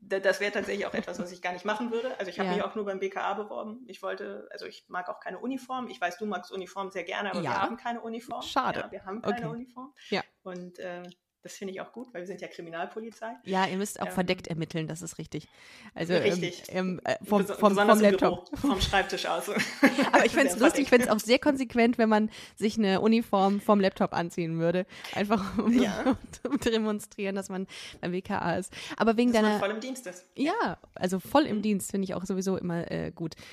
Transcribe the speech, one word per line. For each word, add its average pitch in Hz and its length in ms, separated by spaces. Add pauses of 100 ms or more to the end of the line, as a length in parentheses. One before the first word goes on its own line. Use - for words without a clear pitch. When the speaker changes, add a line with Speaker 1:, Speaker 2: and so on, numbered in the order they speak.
Speaker 1:
da-, 196 200
das 190 180
wäre 202 140
tatsächlich 202 340
auch - 80
etwas, 180 240
was 185 140
ich 180 100
gar 180 100
nicht 180 120
machen 214 260
würde. 233 300
Also 185 100
ich - 80
habe 190 120
Speaker 2:
Ja. 180 40
Speaker 1:
mich 180 80
auch 196 140
nur 214 80
beim 196 160
B 190 100
K 190 100
A 190 140
beworben. 214 540
Ich 196 120
wollte, 190 520
also 175 140
ich - 200
mag 180 220
auch - 100
keine 180 220
Uniform. 254 480
Ich - 120
weiß, 175 180
du 214 80
magst 202 260
Uniform 190 400
sehr 190 100
gerne, 196 300
aber 180 80
Speaker 2:
Ja. 147 100
Speaker 1:
wir 190 120
haben 226 140
keine 240 240
Uniform. 233 420
Speaker 2:
Schade. - 380
Speaker 1:
Ja, - 120
wir 196 120
haben 202 180
keine 233 260
Speaker 2:
Okay. 233 80
Speaker 1:
Uniform. 254 360 (180)
Speaker 2:
Ja. 190 120 (220)
Speaker 1:
Und, 180 340
äh, 175 240 (400)
das - 160
finde 190 160
ich 190 80
auch - 100
gut, 247 220
weil 180 80
wir 175 40
sind 190 140
ja - 80
Kriminalpolizei. 208 960
Speaker 2:
Ja, 190 220
ihr 175 100
müsst 202 240
auch - 60
Speaker 1:
Ähm, - 60
Speaker 2:
verdeckt 185 340
ermitteln, 160 420
das 165 140
ist - 160
richtig. 156 280 (480)
Also, 170 200
ähm, 170 80
Speaker 1:
Richtig. 175 460
Speaker 2:
ähm, 185 360
äh, - 180
vom, 208 200
Speaker 1:
Beso-, 196 160
Speaker 2:
vom, 208 100
Speaker 1:
besonders 202 300
Speaker 2:
vom 214 80
Speaker 1:
im 202 60
Speaker 2:
Laptop. 180 380
Speaker 1:
Büro, 294 60 (120)
vom 190 120
Schreibtisch 190 460
aus. 175 240
<laughs> - 640
Speaker 2:
Aber 294 120
ich 233 80
fänd's 175 220
Speaker 1:
Sehr 214 80
Speaker 2:
lustig, 294 220
ich - 40
Speaker 1:
verdeckt. - 0
Speaker 2:
fänd's - 200
auch 214 100
sehr 233 200
konsequent, 247 600
wenn 220 100
man 214 220 (260)
sich 220 220
eine 190 240
Uniform 202 580
vom 208 180
Laptop 190 360
anziehen 165 440
würde. 175 280 (280)
Einfach 196 440
um, 233 160
Speaker 1:
Ja. 247 420 (160)
Speaker 2:
<laughs> - 160
um 269 140
zu 240 80
demonstrieren, 214 640
dass 196 160
man 190 160 (340)
beim 175 120
W 185 100
K 196 160
A 170 180
ist. 190 160 (240)
Aber 220 220
wegen 247 120
Speaker 1:
Dass 226 120
man 214 80
Speaker 2:
deiner 208 80
Speaker 1:
voll 196 140
im 220 80
Dienst 254 260
ist. 180 180 (120)
Speaker 2:
Ja, 311 420 (160)
also 185 260
voll 294 240
im 214 140
Speaker 1:
Mhm. 196 40
Speaker 2:
Dienst 202 280
finde 196 160
ich 190 80
auch 180 100
sowieso 190 320
immer, 170 340
äh, 165 240
gut. 165 200 (180)